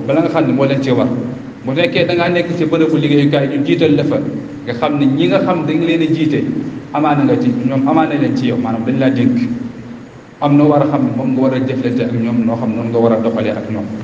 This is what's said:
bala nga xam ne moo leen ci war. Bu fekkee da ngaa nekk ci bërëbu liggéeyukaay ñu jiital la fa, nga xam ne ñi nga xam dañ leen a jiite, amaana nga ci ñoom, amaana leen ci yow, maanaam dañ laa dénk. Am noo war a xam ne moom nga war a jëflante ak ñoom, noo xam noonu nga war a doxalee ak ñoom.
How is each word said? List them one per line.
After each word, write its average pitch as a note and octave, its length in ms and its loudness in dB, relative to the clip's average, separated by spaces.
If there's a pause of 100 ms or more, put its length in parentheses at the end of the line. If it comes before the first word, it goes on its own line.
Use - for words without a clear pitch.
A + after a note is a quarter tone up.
bala D3+ 160 2
nga E3+ 60 0
xam D3 180 0
ne B2+ 60 0
moo C3+ 120 2
leen C3+ 180 0
ci C3 80 -2
war. A2+ 180 2 (560)
Bu C3 100 -4
fekkee E3+ 320 2
da F3 80 -2
ngaa F3 140 0
nekk F3 280 -2
ci E3 80 0
bërëbu D#3 340 2
liggéeyukaay C#3+ 500 2
ñu - 160 -2
jiital D#3+ 320 2
la C#3 80 0
fa, B2+ 140 0 (480)
nga A#2+ 80 -6
xam D3 240 -2
ne C#3 80 2
ñi C#3+ 220 2
nga F#3+ 120 2
xam E3 260 0
dañ D#3+ 200 0
leen E3 160 2
a D3+ 100 2
jiite, D3 320 0 (480)
amaana C#3+ 320 2
nga - 160 2
ci A#2+ 80 2 (180)
ñoom, C3+ 220 0
amaana D#3+ 260 2
leen C3+ 220 0
ci B2+ 100 0
yow, A#2 100 0
maanaam A2+ 280 -2
dañ B2+ 140 0
laa C3 120 2
dénk. A#2 280 2 (1000)
Am C#3+ 160 4
noo D3 120 6
war D3 140 4
a D3+ 40 2
xam C#3 180 0
ne A#2+ 120 0
moom C3 180 -2
nga B2+ 60 0
war C3 140 2
a B2 60 -2
jëflante A#2+ 440 -2
ak A#2 80 -2
ñoom, A#2 320 0
noo A2+ 120 0
xam A2 180 -2
noonu A#2 160 -4
nga A#2 80 0
war A#2 140 4
a A2 40 2
doxalee A2 340 -2
ak G#2 200 -6
ñoom. G#2 140 -6 (200)